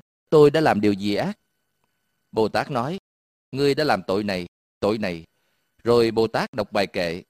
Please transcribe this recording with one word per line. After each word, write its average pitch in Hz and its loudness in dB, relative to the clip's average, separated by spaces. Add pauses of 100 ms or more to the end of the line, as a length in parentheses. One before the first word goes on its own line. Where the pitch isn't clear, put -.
(300)
tôi 147 6
đã 160 0
làm 110 2
điều 104 2
gì 101 -4
ác?" 156 -6 (920)
Bồ 110 0
Tát 117 -4
nói: 143 -4 (520)
"Ngươi 139 0
đã 151 -2
làm 113 0
tội 98 0
này, 92 -4 (320)
tội 107 0
này." 87 -6 (580)
Rồi 117 2
Bồ 110 0
Tát 151 -4
đọc 107 -6
bài 101 -2
kệ. 87 -6